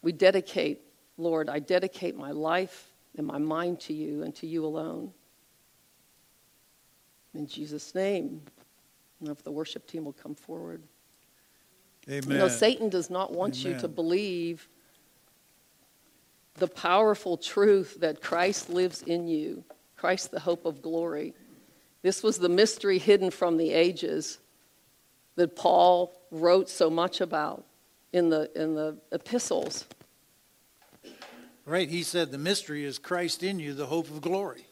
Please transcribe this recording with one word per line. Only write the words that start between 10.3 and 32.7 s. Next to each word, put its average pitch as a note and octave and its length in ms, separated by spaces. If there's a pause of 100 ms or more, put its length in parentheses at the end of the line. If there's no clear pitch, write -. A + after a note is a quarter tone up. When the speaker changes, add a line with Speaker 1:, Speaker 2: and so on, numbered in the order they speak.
Speaker 1:
forward. E3 480 (1300)
Speaker 2:
Amen. C#3 220
Speaker 1:
You C#3 80
know, F#3+ 100
Satan A3+ 400
does F3+ 220
not F#3 220
want F3+ 320
you - 80
to - 80
Speaker 2:
Amen. D#3+ 120
Speaker 1:
believe E3+ 760 (1900)
the F3+ 140
powerful F#3+ 680
truth G3+ 640
that D#3 220
Christ F3+ 480
lives F3+ 320
in E3+ 260
you, D#3 340 (340)
Christ F#3 340
the E3 100
hope E3+ 240
of D3+ 160
glory. E3 540 (680)
This F#3+ 200
was G#3+ 160
the F3+ 100
mystery G3 500
hidden F#3+ 320
from E3+ 280
the D#3+ 140
ages E3 680 (1000)
that F3 180
Paul F3+ 640 (120)
wrote F3 380
so E3 200
much E3+ 320
about D#3 440 (480)
in F3 160
the, D#3 220 (100)
in D#3 140
the D#3 220 (160)
epistles. - 720 (1800)
Speaker 2:
Right, E3 240
he E3+ 140
said D#3+ 300
the C#3 60
mystery D3+ 460